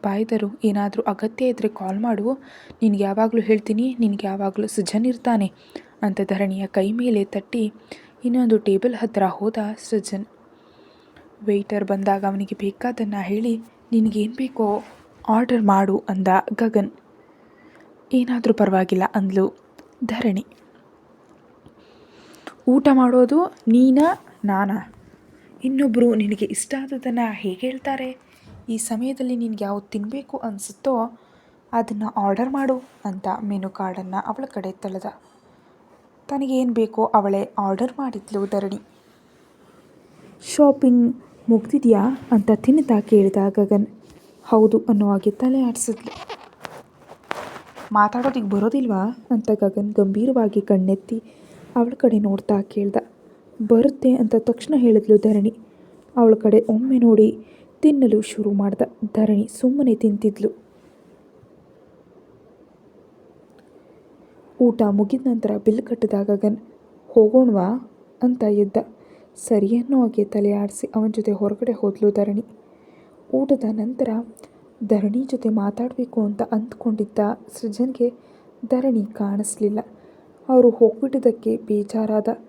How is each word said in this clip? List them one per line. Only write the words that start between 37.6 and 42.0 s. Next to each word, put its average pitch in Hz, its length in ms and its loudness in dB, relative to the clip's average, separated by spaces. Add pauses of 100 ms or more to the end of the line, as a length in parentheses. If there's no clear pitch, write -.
ಮಾಡಿದ್ಲು 214 480 -8
ಧರಣಿ. 196 340 -6 (1600)
"ಶಾಪಿಂಗ್ 254 720 4 (340)
ಮುಗ್ದಿದ್ಯಾ?" 226 840 2